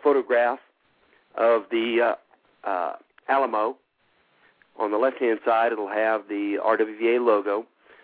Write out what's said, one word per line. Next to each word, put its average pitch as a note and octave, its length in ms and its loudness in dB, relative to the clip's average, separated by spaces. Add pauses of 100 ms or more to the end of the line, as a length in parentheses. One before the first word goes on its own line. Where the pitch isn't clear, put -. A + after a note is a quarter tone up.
photograph B2 580 0 (760)
of A2+ 340 4
the, A#2 460 0 (500)
uh, - 20 -4
uh, F2 260 -4 (340)
Alamo. B2+ 500 0 (1040)
On G#2+ 120 -2
the G#2+ 60 0
left-hand B2 460 0
side, A#2 280 2
it'll G#2+ 160 -6
have G#2+ 420 -2
the G2+ 340 -4
R A2 140 2
W A2 200 -2
V A#2 180 2
A B2 40 2
logo, G#2 460 0 (380)